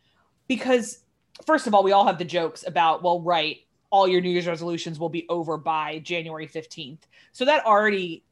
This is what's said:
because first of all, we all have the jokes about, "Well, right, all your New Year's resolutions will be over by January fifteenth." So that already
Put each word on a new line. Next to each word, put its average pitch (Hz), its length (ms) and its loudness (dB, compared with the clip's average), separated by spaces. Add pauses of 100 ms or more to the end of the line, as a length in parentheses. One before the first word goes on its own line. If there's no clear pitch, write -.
(480)
because 247 520 -2 (480)
first 311 180 2
of 214 80 0
all, 196 80 8
we 190 120 2
all 202 120 6
have 185 140 0
the 175 60 -4
jokes 160 400 -4
about, 160 360 0
"Well, 175 200 0
right, 160 360 -2 (320)
all 196 180 4
your 180 140 4
New 180 80 -2
Year's 175 160 0
resolutions 170 540 -6
will 170 100 -4
be 165 200 -8
over 165 280 -4
by 156 420 -4
January 160 460 -8
fifteenth." 160 640 -14 (240)
So - 140 -6
that 285 200 2
already 202 680 2